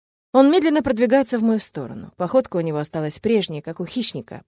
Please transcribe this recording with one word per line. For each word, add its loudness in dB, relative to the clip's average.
Он 6
медленно 2
продвигается 2
в 0
мою 2
сторону. -10
Походка 0
у 0
него -2
осталась -6
прежней, 0
как -12
у -8
хищника, -8